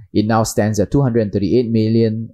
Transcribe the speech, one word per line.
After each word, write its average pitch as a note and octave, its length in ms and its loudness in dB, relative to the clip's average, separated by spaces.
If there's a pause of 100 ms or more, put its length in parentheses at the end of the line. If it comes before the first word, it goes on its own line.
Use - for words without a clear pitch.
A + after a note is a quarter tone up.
(120)
It G#2+ 140 0
now A2 160 0
stands G#2+ 380 -2
at F#2+ 100 -2
two C#3+ 140 2
hundred A#2 180 0
and G#2 100 -2
thirty-eight G#2+ 380 0
million A2+ 640 0